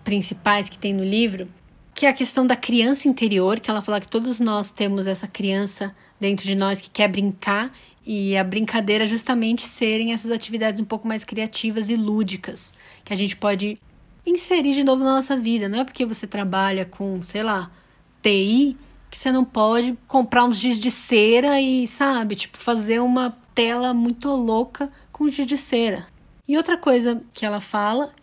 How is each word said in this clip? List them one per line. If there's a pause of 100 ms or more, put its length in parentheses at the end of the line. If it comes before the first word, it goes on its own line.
principais
que
tem
no
livro, (460)
que
é
a
questão
da
criança
interior,
que
ela
fala
que
todos
nós
temos
essa
criança (240)
dentro
de
nós
que
quer
brincar, (340)
e
a
brincadeira
justamente
serem
essas
atividades
um
pouco
mais
criativas
e
lúdicas, (280)
que
a
gente
pode (480)
inserir
de
novo
na
nossa
vida.
Não
é
porque
você
trabalha
com,
sei
lá, (500)
T
I, (340)
que
você
não
pode (100)
comprar
uns
giz
de
cera
e,
sabe,
tipo,
fazer
uma (200)
tela
muito
louca (180)
com
giz
de
cera. (400)
E
outra
coisa (100)
que
ela
fala, (100)